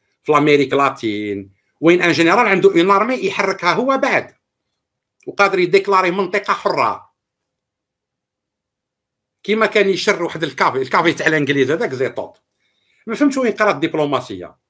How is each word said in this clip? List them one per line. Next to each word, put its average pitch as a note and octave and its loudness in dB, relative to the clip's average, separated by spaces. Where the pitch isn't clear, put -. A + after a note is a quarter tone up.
في - -8
الامريك C#3+ 2
لاتين، G#2 -4
وين F3 4
ان E3+ 2
جنرال E3+ 2
عنده F#3+ 4
اون E3+ 2
ارمي A3 2
يحركها F#3 -2
هو C4 0
بعد، A#3+ -2
وقادر F#3+ 0
يديكلاري F#3 2
منطقه G3 -4
حره C3+ -2
كيما A3 0
كان G3+ 2
يشر F#3 0
واحد D#3+ -6
الكافي، D3+ -2
الكافي D#3+ 0
تاع D3+ -2
الانجليز C#3+ 2
هذاك F3 -2
زيطوط. A#2+ -6
ما A3 -4
فهمتش C#4 2
وين B3 0
قرا G3+ 0
الدبلوماسيه. C#3 -4